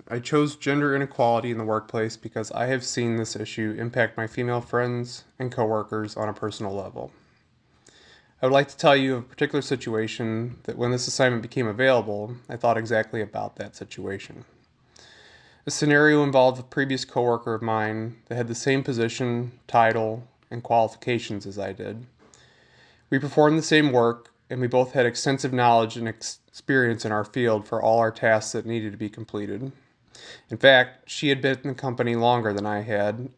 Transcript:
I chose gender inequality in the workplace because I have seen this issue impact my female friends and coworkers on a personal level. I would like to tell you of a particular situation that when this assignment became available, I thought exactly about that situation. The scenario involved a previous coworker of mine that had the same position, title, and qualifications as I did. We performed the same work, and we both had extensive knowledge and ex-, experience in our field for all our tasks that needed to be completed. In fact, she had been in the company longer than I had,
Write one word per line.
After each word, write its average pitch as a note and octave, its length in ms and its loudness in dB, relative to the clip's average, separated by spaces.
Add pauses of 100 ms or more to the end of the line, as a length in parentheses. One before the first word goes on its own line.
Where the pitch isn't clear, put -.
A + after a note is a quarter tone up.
I A#2+ 120 -6
chose D3 360 0
gender C#3+ 400 0
inequality B2 540 0
in A2+ 80 -4
the A2 60 -4
workplace A2 520 -2
because A2 360 -10
I A#2+ 160 -2
have C3 140 -2
seen A#2 340 -2
this A2+ 200 -6
issue G#2+ 420 -6
impact A#2 380 -2
my A2+ 100 -4
female A#2+ 360 -4
friends A#2+ 640 -4 (140)
and B2+ 140 -6
coworkers G#2+ 640 -2
on G#2+ 140 -4
a - 20 -6
personal G#2 400 -8
level. G2 400 -10 (1300)
I C3 60 2
would C3 80 4
like C#3 140 4
to - 100 -20
tell C#3+ 180 6
you C3+ 200 2
of A#2+ 80 -8
a - 40 -20
particular C#3+ 320 -2
situation A2+ 1000 -4
that A#2 160 -10
when A#2+ 140 0
this A#2+ 140 -4
assignment B2 360 0
became A#2 240 -4
available, A2 680 0 (120)
I B2 80 -12
thought A#2 220 2
exactly A2+ 420 -2
about G#2 360 -8
that - 200 -12
situation. - 680 -12 (1200)
The D3 60 -6
scenario D3 520 6
involved C3 340 4
a B2 40 -12
previous C3 420 -2
coworker A#2+ 480 -2
of A2 80 -4
mine A2 560 -4 (120)
that A#2 80 -6
had A#2+ 120 -4
the A#2 60 -6
same C3+ 280 0
position, A#2+ 680 -4 (140)
title, A2+ 600 2 (260)
and A#2 120 -10
qualifications A2+ 840 -2
as G2 140 -12
I G2 120 -6
did. G2+ 320 -12 (1040)
We C3+ 120 0
performed D3+ 360 4
the D#3+ 60 0
same D3+ 300 4
work, A#2 400 2 (180)
and B2 100 -6
we B2 60 0
both B2+ 280 2
had B2+ 120 4
extensive C3 460 -2
knowledge A#2 440 4
and A#2 120 -6
ex-, - 400 -12
experience B2 560 0
in G#2+ 80 -2
our G#2+ 100 0
field A2 460 0
for A2+ 120 -4
all A2+ 200 4
our A2+ 100 2
tasks A2+ 400 2
that A2+ 160 -6
needed A2+ 240 -4
to G2+ 80 -14
be G#2+ 100 -6
completed. G#2 640 -10 (800)
In A#2 60 -8
fact, B2+ 520 6
she - 200 -4
had C3+ 120 2
been C3+ 220 0
in C#3+ 60 -6
the C3 60 -6
company A#2+ 420 -2
longer A#2 360 2
than G2+ 140 -4
I G#2 140 -2
had, G#2+ 580 -4